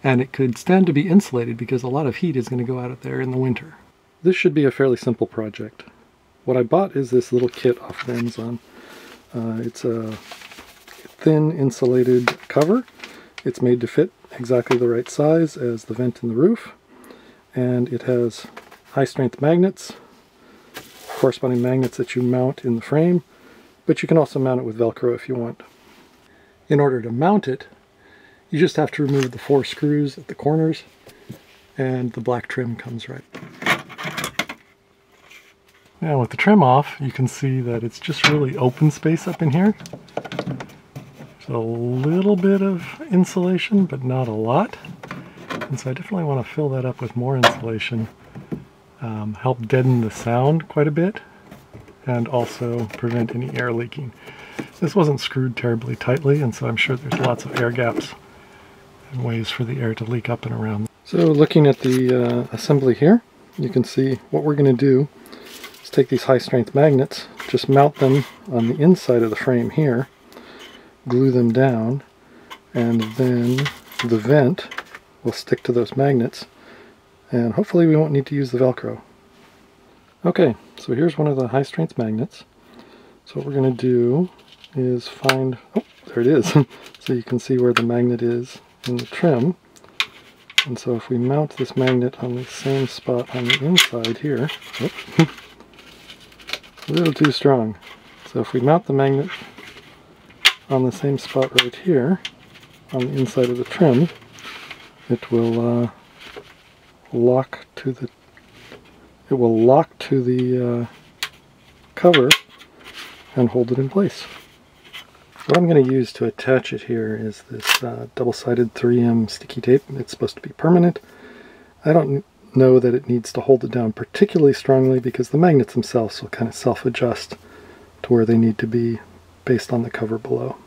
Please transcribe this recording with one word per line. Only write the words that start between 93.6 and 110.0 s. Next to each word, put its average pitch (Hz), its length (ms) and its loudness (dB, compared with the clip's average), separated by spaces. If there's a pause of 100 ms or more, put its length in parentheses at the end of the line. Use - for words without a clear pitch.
inside 120 540 0
here, 143 300 -2 (320)
oh, 120 100 -4 (280)
<laughs> 165 100 6 (1600)
a 147 40 -4
little 160 200 2
too 147 200 4
strong. 117 440 2 (560)
So 123 60 -4
if 113 140 -6
we 127 80 0
mount 147 260 4
the 143 60 -4
magnet 139 380 0 (1400)
on 131 120 2
the 123 80 0
same 139 260 -4
spot - 420 -2
right 123 140 -6
here, 160 460 0 (720)
on 131 80 -4
the 139 200 -2
inside 123 300 0
of 123 80 -4
the 127 60 -4
trim, 156 440 2 (1000)
it - 220 -4
will, 117 540 0
uh, 113 60 -6 (1200)
lock 123 540 0 (100)
to 131 160 -6
the, 123 160 -10 (1200)
it 135 60 0
will 117 260 2
lock 135 380 6
to 135 240 0